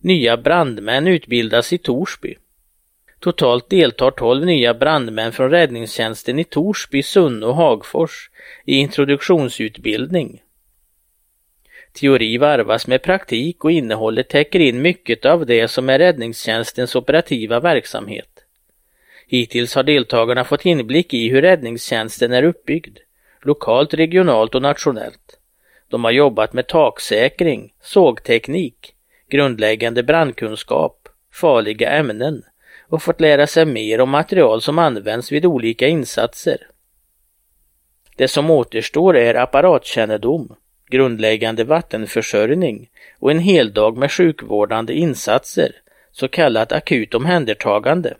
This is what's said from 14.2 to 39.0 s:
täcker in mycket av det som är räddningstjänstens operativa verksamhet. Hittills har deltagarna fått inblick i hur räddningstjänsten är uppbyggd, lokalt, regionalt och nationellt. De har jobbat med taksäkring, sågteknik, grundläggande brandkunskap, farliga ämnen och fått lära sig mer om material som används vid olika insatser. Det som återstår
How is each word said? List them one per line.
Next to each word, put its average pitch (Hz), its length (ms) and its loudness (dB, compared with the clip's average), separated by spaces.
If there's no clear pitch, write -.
täcker 151 300 0
in 127 220 2
mycket 151 440 -2
av 160 200 2
det 117 220 2
som 127 220 -4
är 135 100 2
räddningstjänstens 117 960 -2
operativa 120 640 -2
verksamhet. 113 840 -6
Hittills 120 480 -2
har 135 80 2
deltagarna 123 600 0
fått - 220 -4
inblick 151 480 0
i 117 160 -2
hur 131 120 4
räddningstjänsten 120 920 -2
är 127 100 2
uppbyggd, 165 540 -4
lokalt, 139 520 0
regionalt 160 640 2
och 131 60 0
nationellt. 131 800 -6
De 120 140 -6
har 113 80 2
jobbat 120 420 2
med 123 140 -4
taksäkring, 127 1120 0
sågteknik, 139 1120 0
grundläggande 117 760 0
brandkunskap, 131 1040 -2
farliga 113 580 0
ämnen 139 520 -4
och 160 140 -4
fått - 180 -2
lära 147 260 4
sig 160 180 4
mer 113 360 -2
om 131 80 2
material 143 520 2
som 151 180 -2
används 113 520 -2
vid 151 140 -2
olika 123 420 0
insatser. 143 720 -2
Det 131 120 0
som 147 220 -2
återstår 151 680 2